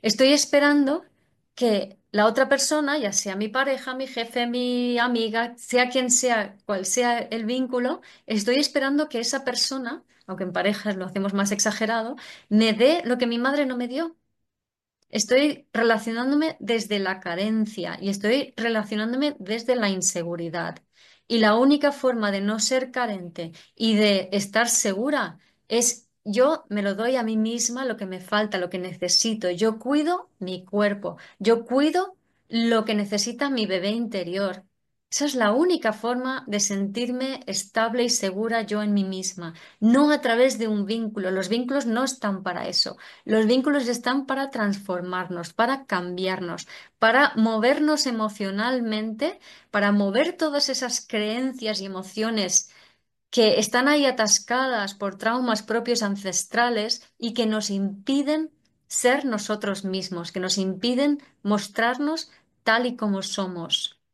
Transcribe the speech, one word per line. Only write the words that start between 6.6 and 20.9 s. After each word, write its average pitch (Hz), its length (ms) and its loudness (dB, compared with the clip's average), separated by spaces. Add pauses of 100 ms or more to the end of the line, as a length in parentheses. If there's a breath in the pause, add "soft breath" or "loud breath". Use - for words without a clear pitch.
cual 190 200 -4
sea 240 340 0
el 226 260 -6
vínculo, 254 560 -2 (240 loud breath)
estoy 220 320 0
esperando 294 520 0
que 240 100 -4
esa 254 240 -4
persona, 254 600 -4 (240 soft breath)
aunque 185 180 -6
en 180 80 -6
parejas 196 420 0
lo 185 100 -6
hacemos 196 280 -4
más 202 180 2
exagerado, 220 640 -2 (340 loud breath)
me 220 240 6
dé 269 320 6
lo 240 120 0
que 240 100 0
mi 233 120 -2
madre 277 260 2
no 254 120 -4
me 247 100 -4
dio. 320 280 -4 (920)
Estoy 254 640 2
relacionándome 233 840 2
desde 214 400 -2
la 190 200 -2
carencia 196 800 -2
y 190 100 -4
estoy 208 480 0
relacionándome 226 840 -2
desde 226 360 -2
la 220 140 0
inseguridad. 170 880 -4 (480 soft breath)